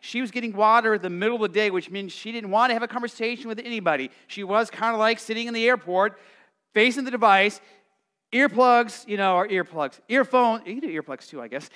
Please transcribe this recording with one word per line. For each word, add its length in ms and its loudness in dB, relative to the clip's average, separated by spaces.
she 220 -8
was 80 -6
getting 260 -6
water 380 4
in 80 -2
the 80 -4
middle 260 -2
of 60 -2
the 60 0
day, 220 0
which 200 -4
means 220 -10
she 200 -14
didn't 180 -8
want 200 2
to 40 0
have 80 -4
a 60 -6
conversation 600 -6
with 100 -10
anybody. 520 -4
She 160 -12
was 260 0
kinda 260 -2
like 220 2
sitting 280 -6
in 60 -8
the 160 0
airport, 500 0
facing 320 2
the 60 -8
device, 500 4
earplugs, 720 4
you 120 -4
know, 180 2
or 100 2
earplugs, 600 -4
earphones, 580 2
you 140 -10
can 80 -6
do 140 -6
earplugs 260 -12
too, 140 -14
I 60 -12
guess, 280 -10